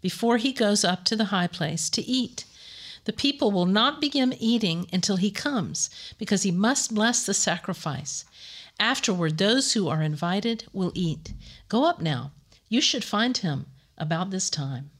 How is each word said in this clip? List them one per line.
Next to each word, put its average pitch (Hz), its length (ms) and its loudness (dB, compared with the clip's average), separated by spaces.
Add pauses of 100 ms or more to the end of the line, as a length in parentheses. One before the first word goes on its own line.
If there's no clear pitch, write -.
before 233 380 2
he 262 120 2
goes 208 320 2
up 180 220 0
to 226 100 0
the 214 100 2
high 185 220 2
place 160 440 -2
to - 100 -2
eat. 247 420 -2 (640)
The 214 60 -4
people 277 400 2
will 180 140 4
not 233 340 2
begin 277 400 2
eating 214 540 2
until 185 240 2
he 202 120 2
comes, 196 600 -2 (280)
because 208 260 0
he 196 80 2
must 220 440 2
bless 226 300 2
the 202 80 -2
sacrifice. 170 920 -4 (560)
Afterward, 190 580 2
those 220 360 2
who 190 160 2
are 156 120 0
invited 180 720 -2
will 185 240 -2
eat. - 380 -4 (340)
Go 233 160 2
up 339 180 2
now. 139 300 -2 (380)
You 226 100 4
should 285 240 0
find 233 320 0
him 143 300 -2 (320)
about 165 340 -2
this 185 180 -2
time. 139 400 -6 (100)